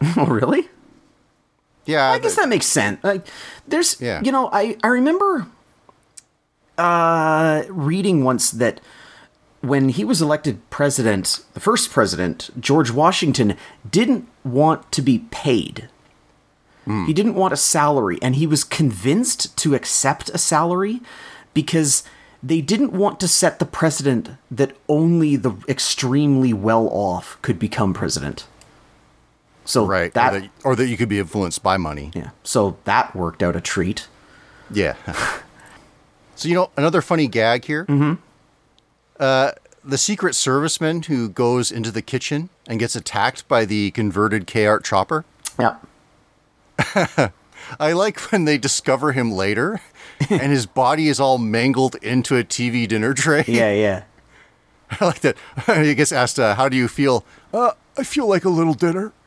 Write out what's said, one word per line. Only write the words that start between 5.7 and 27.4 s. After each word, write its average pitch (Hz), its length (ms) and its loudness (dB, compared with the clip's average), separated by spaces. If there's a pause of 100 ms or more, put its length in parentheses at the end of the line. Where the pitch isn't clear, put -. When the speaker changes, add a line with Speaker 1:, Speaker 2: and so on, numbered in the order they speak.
Speaker 1:
uh, 160 920 2
reading 180 560 0
once 127 280 0
that 113 280 -2 (800)
when 135 300 2
he 147 140 -2
was 165 160 0
elected 151 380 0 (120)
president, 110 760 0 (100)
the - 60 -14
first - 320 0
president, 90 640 0
George 139 320 2
Washington 135 680 2 (320)
didn't 226 380 0 (160)
want 143 480 0
to - 120 -2
be 123 180 2 (100)
paid. - 580 -2 (960)
Speaker 2:
Hmm. 101 220 -2
Speaker 1:
He 156 60 0
didn't 202 240 0
want 190 160 0
a - 40 -2
salary, 143 640 0
and 127 140 0
he 151 100 2
was 151 180 0
convinced 143 920 -2
to 147 180 0
accept - 540 -2
a 180 80 -4
salary 180 640 0 (540)
because 151 480 0 (400)
they 160 180 0
didn't 214 320 0
want 196 280 0
to 180 80 0
set - 320 2
the 165 40 -2
precedent 143 640 -2 (200)
that 131 260 -2 (120)
only 156 480 2
the 120 160 -2 (160)
extremely 135 840 2
well-off 101 920 0